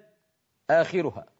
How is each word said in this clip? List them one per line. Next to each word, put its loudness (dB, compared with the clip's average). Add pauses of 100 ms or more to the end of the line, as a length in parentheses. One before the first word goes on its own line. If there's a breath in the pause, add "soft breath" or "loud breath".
(720)
آخرها، 0 (140)